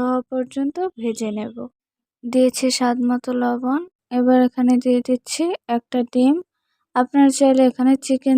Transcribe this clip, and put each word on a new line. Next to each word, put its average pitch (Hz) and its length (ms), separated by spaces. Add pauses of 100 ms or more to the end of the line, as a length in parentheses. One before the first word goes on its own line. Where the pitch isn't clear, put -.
হওয়া 254 160 (100)
পর্যন্ত 262 440 (240)
ভেজে 226 380
নেব। 226 180 (680)
দিয়েছি 254 420 (120)
স্বাদ 247 200 (120)
মতো 247 200 (120)
লবণ, 247 400 (360)
এবার 247 200 (100)
এখানে 247 260 (100)
দিয়ে 247 240
দিচ্ছি 254 360 (340)
একটা - 220 (140)
ডিম। 254 220 (600)
আপনারা 269 340 (100)
চাইলে 269 300
এখানে 254 240 (120)
চিকেন 262 320